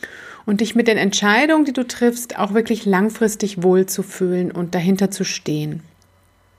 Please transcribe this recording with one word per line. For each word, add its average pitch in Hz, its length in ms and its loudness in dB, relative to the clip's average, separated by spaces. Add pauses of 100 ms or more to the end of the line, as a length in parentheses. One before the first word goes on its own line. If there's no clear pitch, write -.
(460)
und 208 160 0
dich 226 140 -2
mit 233 120 2
den 220 100 4
Entscheidungen, 226 680 4
die 269 80 -2
du 247 120 -2
triffst, 240 540 -2
auch 196 140 -2
wirklich 226 320 0
langfristig 202 760 0
wohlzufühlen 185 880 0
und 175 260 -6
dahinter 190 360 2
zu 190 140 -6
stehen. 151 560 -6 (760)